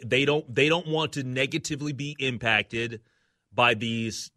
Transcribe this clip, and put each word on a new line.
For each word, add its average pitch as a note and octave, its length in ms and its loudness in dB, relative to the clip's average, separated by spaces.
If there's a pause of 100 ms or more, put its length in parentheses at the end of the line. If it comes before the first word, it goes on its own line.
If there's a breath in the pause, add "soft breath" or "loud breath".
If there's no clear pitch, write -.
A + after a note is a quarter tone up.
they B2+ 200 2
don't, C#3+ 300 0
they C3+ 140 6
don't E3 180 2
want D#3 280 -2
to C#3+ 80 -4
negatively C#3 720 -4
be C#3+ 260 -6
impacted A2+ 840 -2 (520)
by A#2+ 220 6
these, A2+ 640 -4